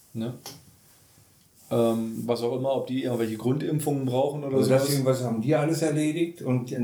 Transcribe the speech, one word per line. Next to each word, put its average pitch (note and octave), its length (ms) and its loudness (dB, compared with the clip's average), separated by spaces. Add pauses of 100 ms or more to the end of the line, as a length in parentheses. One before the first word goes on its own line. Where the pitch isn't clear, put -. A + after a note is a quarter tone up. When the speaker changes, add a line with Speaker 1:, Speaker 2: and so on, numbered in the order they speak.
(140)
Speaker 1:
Ne? A#2 200 -4 (1400)
Ähm, A#2 560 0
was A#2 160 -2
auch A#2+ 140 -2
immer, C3+ 200 -2
ob B2 100 -2
die B2+ 160 -4
irgendwelche A#2 340 -2
Grundimpfungen C#3+ 720 0
brauchen C#3+ 380 0
oder C3+ 120 -2
Speaker 2:
Also B2+ 140 4
das C3 120 6
Speaker 1:
sowas. C#3 120 0
Speaker 2:
jedenfalls B2+ 300 2
haben A2+ 180 -2
die D3 120 2
alles D3+ 280 2
erledigt D#3 580 0
und B2+ 300 0
die, C3+ 140 -4